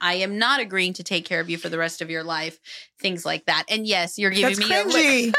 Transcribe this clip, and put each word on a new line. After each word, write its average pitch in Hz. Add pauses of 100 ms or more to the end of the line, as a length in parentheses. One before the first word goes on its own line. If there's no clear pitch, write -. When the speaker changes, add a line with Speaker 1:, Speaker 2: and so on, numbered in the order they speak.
Speaker 1:
I 180
am 190
not 254
agreeing 190
to 180
take 170
care 170
of 170
you 170
for 165
the 160
rest 165
of 160
your 160
life," 160 (400)
things 180
like 160
that. 160
And 214
yes, 180
you're 202
giving 247
Speaker 2:
That's 214
Speaker 1:
me 370
a 403
look. 359
Speaker 2:
cringy. 262